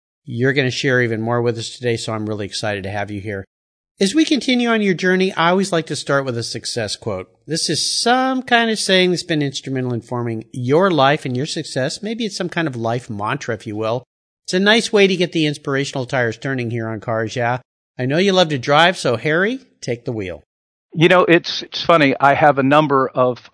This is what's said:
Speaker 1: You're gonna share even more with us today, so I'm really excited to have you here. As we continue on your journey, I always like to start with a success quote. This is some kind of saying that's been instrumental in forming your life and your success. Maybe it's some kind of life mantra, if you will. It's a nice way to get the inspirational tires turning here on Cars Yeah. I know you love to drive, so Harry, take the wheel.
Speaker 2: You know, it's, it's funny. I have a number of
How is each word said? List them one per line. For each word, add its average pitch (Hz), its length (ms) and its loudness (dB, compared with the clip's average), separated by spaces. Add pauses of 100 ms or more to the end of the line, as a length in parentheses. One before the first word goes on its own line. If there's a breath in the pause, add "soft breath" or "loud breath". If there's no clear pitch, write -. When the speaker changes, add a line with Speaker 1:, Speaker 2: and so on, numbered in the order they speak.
(240)
Speaker 1:
You're 127 300 0
gonna 131 180 0
share 127 300 0
even 113 200 -2
more 120 200 0
with 117 160 -2
us 113 120 -10
today, 120 280 -4
so 113 160 -6
I'm 107 120 -6
really 104 220 -6
excited 101 360 -6
to 95 80 -8
have 101 200 -6
you 101 100 -8
here. 98 240 -8 (540)
As 196 160 2
we 311 100 4
continue 240 440 0
on 226 120 2
your 196 120 2
journey, 185 400 2
I 180 180 2
always 190 200 2
like 165 160 0
to 151 80 -6
start 139 300 -2
with 120 120 -4
a 117 60 -4
success 110 540 -6
quote. 92 320 -8 (180)
This 160 220 -4
is - 320 -2
some 254 420 0
kind 233 280 2
of 214 80 -2
saying 185 320 2
that's 170 120 -2
been 156 180 -2
instrumental 131 520 -4
in 113 80 -4
forming 117 500 -6
your 147 400 2
life 139 340 4
and 123 120 -4
your 135 80 -2
success. 143 580 -6
Maybe 226 220 -4
it's 196 100 -6
some 180 140 -4
kind 165 180 -2
of 127 80 -6
life 117 340 -4
mantra, 113 460 -4
if - 120 -14
you 104 100 -8
will. 110 260 -2 (420)
It's - 80 -6
a 185 60 2
nice 214 340 2
way 202 140 6
to 190 80 0
get 170 160 0
the 160 160 0
inspirational 139 580 -4
tires 120 320 -2
turning 131 340 -4
here 113 180 -4
on 110 100 -8
Cars 113 360 -4
Yeah. 123 240 -2 (380)
I 127 80 -4
know 139 120 0
you 190 160 2
love 180 160 4
to 147 100 0
drive, 156 380 4
so 123 180 0
Harry, 180 440 0 (220)
take 120 240 -8
the 131 60 -4
wheel. 92 320 -8 (500)
Speaker 2:
You 165 140 4
know, 180 140 4
it's, - 420 2
it's - 180 -12
funny. 151 380 4
I 139 160 6
have 139 240 4
a 131 40 2
number 139 460 4
of 127 440 0